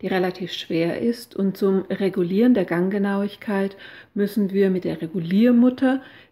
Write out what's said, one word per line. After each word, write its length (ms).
die 60
relativ 440
schwer 500
ist, 340
und 200
zum 280
Regulieren 720
der 100
Ganggenauigkeit 1120
müssen 360
wir 200
mit 140
der 180
Reguliermutter 960